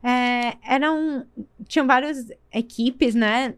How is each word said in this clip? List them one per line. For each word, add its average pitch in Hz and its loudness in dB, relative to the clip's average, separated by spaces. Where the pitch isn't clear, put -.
É, 247 0
eram, 302 0
tinham 285 0
várias 262 0
equipes, 233 0
né? 233 2